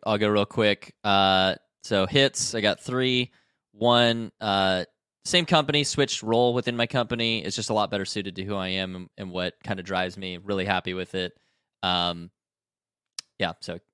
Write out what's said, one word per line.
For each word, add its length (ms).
I'll 140
go 100
real 180
quick. 480
Uh, 500
so 240
hits, 480
I 60
got 200
three. 520
One, 580
uh, 440
same 220
company, 380
switched 380
role 300
within 240
my 100
company. 560
It's 140
just 140
a 40
lot 160
better 140
suited 320
to 80
who 120
I 120
am 260
and, 220
and 140
what 240
kind 160
of 60
drives 320
me. 180
Really 300
happy 260
with 220
it. 180
Um, 480
yeah, 220
so, 180